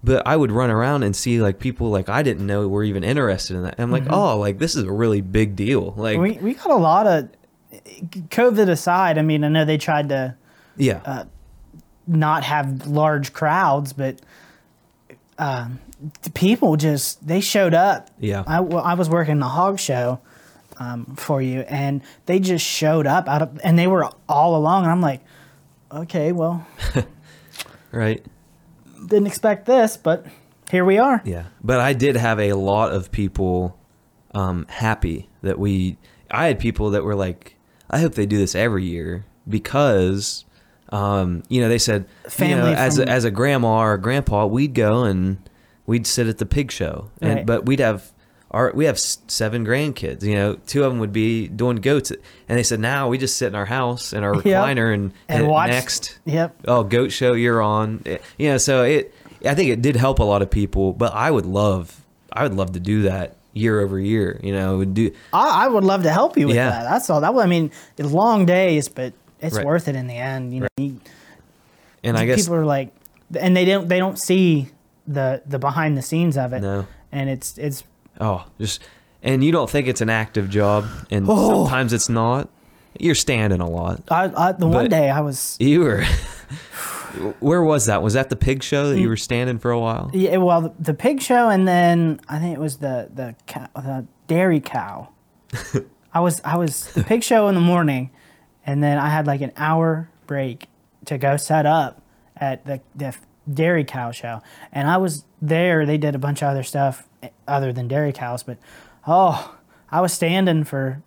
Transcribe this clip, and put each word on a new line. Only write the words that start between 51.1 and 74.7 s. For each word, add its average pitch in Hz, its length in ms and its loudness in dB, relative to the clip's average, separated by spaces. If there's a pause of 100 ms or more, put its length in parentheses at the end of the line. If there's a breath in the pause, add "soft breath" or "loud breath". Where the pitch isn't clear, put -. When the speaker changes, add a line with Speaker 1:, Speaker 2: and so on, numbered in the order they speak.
Speaker 1:
be 110 340 0
doing 117 300 -2
goats. 135 340 0 (380 loud breath)
And 120 100 0
they 120 40 0
said, 113 180 -2
"Now 131 280 -2
we 123 100 0
just 131 180 -2
sit 123 120 -2
in 95 60 -6
our 101 120 -4
house 120 480 -4
in 104 100 -2
our 101 100 0
Speaker 2:
<laughs> 104 80 -2
Yep. - 20 -12
Speaker 1:
recliner 135 500 2
and 101 180 -2 (160 loud breath)
Speaker 2:
And 147 140 0
Speaker 1:
hit 151 80 2
Speaker 2:
watch. 156 200 2
Speaker 1:
next. - 540 -4
Speaker 2:
Yep. 165 320 -2 (100)
Speaker 1:
Oh, 120 160 4
goat 120 300 0
show, 123 220 2
you're 117 260 2
on." 107 460 0
Eh, 87 120 -6 (200 loud breath)
you 151 100 0
know, 139 100 2
so 131 240 2
it, 143 300 2 (320 loud breath)
I 139 100 0
think 160 160 2
it 117 120 0
did 135 140 2
help 131 220 2
a 117 60 4
lot 101 180 4
of 92 80 -2
people, 95 440 0
but 117 180 0
I 123 180 0
would 113 160 2
love, 95 540 0 (320)
I 117 120 -2
would 113 100 -2
love 92 180 -2
to 90 80 -6
do 104 220 0
that 92 340 -2 (160)
year 107 280 0
over 98 180 -2
year, 101 440 0
you 98 100 -4
know, 95 280 0
and 95 140 -2
do 110 160 2 (220 loud breath)
Speaker 2:
I, 220 320 2
I 269 40 2
would 214 160 2
love 190 200 2
to 156 80 4
help 233 240 2
you 143 120 2
with 117 80 2
Speaker 1:
Yeah. 123 140 2
Speaker 2:
that. 117 140 -4
That's 185 260 -2
all. 151 100 2
That 165 140 0
would, 254 80 4
I 196 40 4
mean, 170 240 2 (260 loud breath)
it's 147 160 -4
long 202 340 4
days, 175 420 4
but 127 240 -8 (280)
it's 156 160 -4
Speaker 1:
Right. 104 100 -2
Speaker 2:
worth 165 220 0
it 135 80 -4
in 127 120 -6
the 120 80 -10
end. 127 380 -6
You 131 60 -6
know, - 80 -4 (100)
Speaker 1:
Right. 139 120 -2
Speaker 2:
you, 123 100 -16 (1040 loud breath)
Speaker 1:
And 117 140 0
I 113 80 2
guess 127 160 2
Speaker 2:
people 170 140 -2
are 160 100 2
like, 139 260 -2 (460)
and 180 180 4
they 180 80 4
don't, 190 240 2
they 180 100 2
don't 190 200 -2
see 175 500 2 (380)